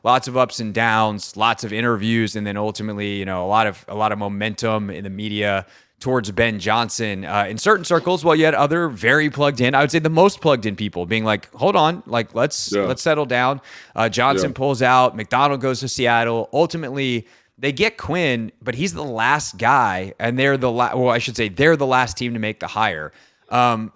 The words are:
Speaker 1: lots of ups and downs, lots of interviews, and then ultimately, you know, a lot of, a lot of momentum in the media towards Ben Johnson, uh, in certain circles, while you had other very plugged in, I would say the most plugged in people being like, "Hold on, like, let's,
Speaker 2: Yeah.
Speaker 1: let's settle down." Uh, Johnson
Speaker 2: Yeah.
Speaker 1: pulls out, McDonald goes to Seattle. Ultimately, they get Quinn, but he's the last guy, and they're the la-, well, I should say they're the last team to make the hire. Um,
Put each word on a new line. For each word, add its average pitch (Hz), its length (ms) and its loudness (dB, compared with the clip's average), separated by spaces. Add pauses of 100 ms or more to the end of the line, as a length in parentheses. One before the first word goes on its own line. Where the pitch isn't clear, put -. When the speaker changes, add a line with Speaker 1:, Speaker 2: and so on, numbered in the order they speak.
Speaker 1:
lots 123 240 2
of 127 100 -4
ups 127 220 0
and 107 160 -8
downs, 110 600 0
lots 110 280 0
of 104 100 -6
interviews, 113 640 0
and 104 100 -6
then 101 100 -4
ultimately, 104 600 -6
you 98 100 -6
know, 92 180 -4
a 92 60 -4
lot 110 160 4
of, 98 220 -6
a 104 80 -10
lot 107 160 0
of 104 80 -4
momentum 104 720 -4
in 90 120 -10
the 98 60 -10
media 101 560 -2 (340)
towards 127 320 -2
Ben 110 280 0
Johnson, 107 640 -2
uh, 98 240 0
in 107 100 -8
certain 196 280 2
circles, 170 400 0
while 160 100 6
you 156 80 4
had 156 100 4
other 151 360 2
very 131 400 2
plugged 139 320 0
in, 123 120 4
I 135 60 6
would 143 100 4
say 165 100 2
the 156 100 0
most 170 320 2
plugged 131 240 2
in 101 100 -2
people 90 300 -4
being 110 180 -2
like, 107 300 -2
"Hold 190 240 2
on, 165 280 2
like, 117 300 -4
let's, 123 380 -2
Speaker 2:
Yeah. 101 80 2
Speaker 1:
let's 120 200 -2
settle 151 240 0
down." 127 360 0 (340)
Uh, 113 140 2
Johnson 139 400 2
Speaker 2:
Yeah. 127 80 -8
Speaker 1:
pulls 135 240 -2
out, 127 340 4
McDonald 127 460 0
goes 131 180 -2
to 131 80 -8
Seattle. 117 640 0
Ultimately, 139 760 -2 (320)
they 139 140 -2
get 208 260 -2
Quinn, 131 540 -2 (100)
but 120 140 -6
he's 170 180 -4
the 151 100 -8
last 127 540 -2
guy, 107 600 0
and 120 180 -2
they're 135 200 2
the 127 120 0
la-, 120 240 0
well, 127 140 0
I 120 120 2
should 117 180 -6
say 113 100 0
they're 143 300 4
the 139 100 0
last 127 300 0
team 120 160 -4
to 117 60 -4
make 107 200 -4
the 85 80 -8
hire. 87 460 -2 (340)
Um, 117 480 0